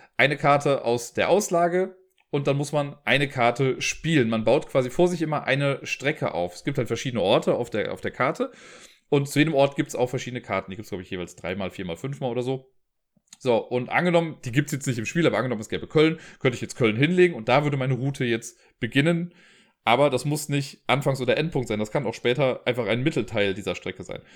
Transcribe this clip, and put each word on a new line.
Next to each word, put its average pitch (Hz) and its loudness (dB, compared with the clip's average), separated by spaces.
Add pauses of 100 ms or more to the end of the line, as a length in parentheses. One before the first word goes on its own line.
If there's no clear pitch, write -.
(180)
eine 139 4
Karte 143 2
aus 120 -2
der 101 0
Auslage 180 2 (340)
und 143 -4
dann 143 2
muss 143 -4
man 143 -2
eine 135 2
Karte 127 0
spielen. 151 0
Man 113 0
baut 139 2
quasi 127 0
vor 175 4
sich 170 -4
immer 151 -2
eine 139 0
Strecke 139 -4
auf. 87 -4
Es - -18
gibt 143 -2
halt 117 -2
verschiedene 120 -4
Orte 139 2
auf 113 -4
der, - -4
auf - -10
der 123 -6
Karte 160 -2 (560)
und 143 2
zu 143 0
jedem 147 4
Ort 135 4
gibt's - -4
auch 123 0
verschiedene 123 -8
Karten. 95 -4
Die 92 -10
gibt's, - -14
glaub 92 -6
ich, 92 -14
jeweils 90 -8
dreimal, 92 -6
viermal, 87 -8
fünfmal 135 -6
oder 123 -2
so. 131 -6 (640)
So, 120 2
und 123 -2
angenommen, 165 2
die 123 -8
gibt's 143 0
jetzt 135 -6
nicht 120 -2
im 107 -6
Spiel, 170 0
aber 107 2
angenommen, 117 -2
es 110 -12
gäbe - -6
Köln, 160 2 (220)
könnte 127 0
ich - -12
jetzt - -10
Köln 110 2
hinlegen 170 4
und 110 -6
da 139 4
würde 143 0
meine 131 -2
Route 135 -4
jetzt 117 -4 (220)
beginnen. 165 0 (540)
Aber 131 6
das 123 0
muss 147 -4
nicht 139 -4
Anfangs- 135 0
oder 120 2
Endpunkt 147 -2
sein. 104 -2
Das 107 -4
kann 139 -2
auch 113 -4
später 127 0
einfach 120 0
ein 120 0
Mittelteil 107 0
dieser 92 -6
Strecke - -10
sein. - -12 (160)